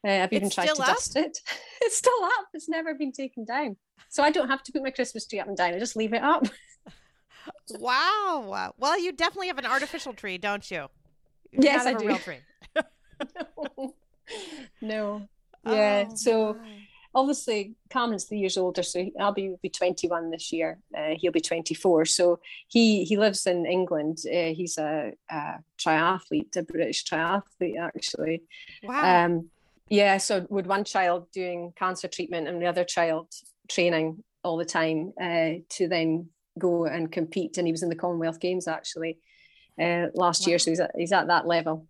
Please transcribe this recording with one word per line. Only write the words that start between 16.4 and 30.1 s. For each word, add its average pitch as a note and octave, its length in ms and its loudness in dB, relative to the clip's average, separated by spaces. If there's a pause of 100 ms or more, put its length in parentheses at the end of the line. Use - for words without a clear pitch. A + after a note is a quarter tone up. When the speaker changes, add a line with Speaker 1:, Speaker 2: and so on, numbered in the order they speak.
Speaker 2:
my. G#3+ 280 -18 (320)
Speaker 1:
Obviously, A#3+ 580 0 (160)
Cameron's A#3 360 -2
three G#3 140 -6
years F#3+ 180 0
older, F3+ 260 0
so F3+ 160 -4
he, F#3 200 -4
Abby G3+ 300 0
will F3+ 140 -8
be F3+ 60 -4
twenty-one E3+ 600 -2
this E3 220 -8
year. E3 260 -2 (180)
Uh, D#3 220 -2
he'll E3+ 140 0
be D#3+ 100 2
twenty-four. E3 640 2
So F3 340 4 (280)
he, A3 380 6
he G3 120 2
lives G3+ 300 2
in F3+ 180 2
England. E3 520 0 (100)
Uh, E3 260 0
he's E3+ 240 -6
a, D3+ 360 -4 (180)
a D3+ 220 -6 (260)
triathlete, E3 760 0
a F3 60 -2
British E3 420 -4
triathlete, E3+ 760 -2
actually. E3 640 -6 (400)
Speaker 2:
Wow. F#3 420 4
Speaker 1:
Um, E3+ 240 0 (400)
yeah, G3+ 280 6